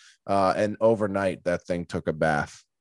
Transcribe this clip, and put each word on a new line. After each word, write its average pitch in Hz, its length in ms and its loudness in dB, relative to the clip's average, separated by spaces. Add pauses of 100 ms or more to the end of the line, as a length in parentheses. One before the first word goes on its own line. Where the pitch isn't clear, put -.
(260)
uh, 98 300 2
and 104 240 -2
overnight 98 640 2
that 87 220 -2
thing 87 200 -4
took 87 200 -6
a 82 60 0
bath. 78 500 -2 (180)